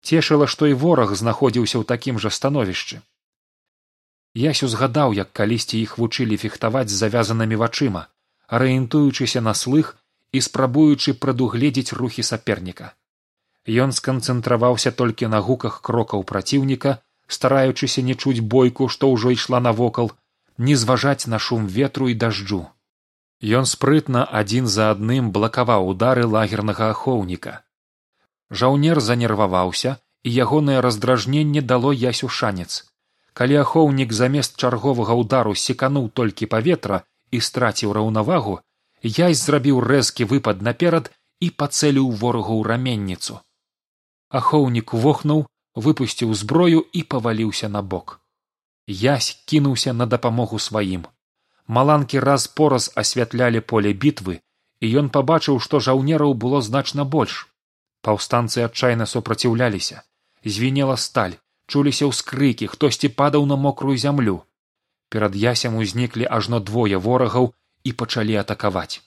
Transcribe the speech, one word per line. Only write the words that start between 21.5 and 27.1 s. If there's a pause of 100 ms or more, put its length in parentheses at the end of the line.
ветру
і
дажджу. (760)
Ён
спрытна (180)
адзін
за
адным
блакаваў
удары
лагернага
ахоўніка. (920)